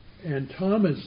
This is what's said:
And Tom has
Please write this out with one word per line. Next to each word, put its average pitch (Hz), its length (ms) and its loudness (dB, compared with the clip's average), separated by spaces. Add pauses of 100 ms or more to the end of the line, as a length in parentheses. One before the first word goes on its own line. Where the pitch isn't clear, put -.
(240)
And 135 340 -4
Tom 196 280 4
has 151 220 0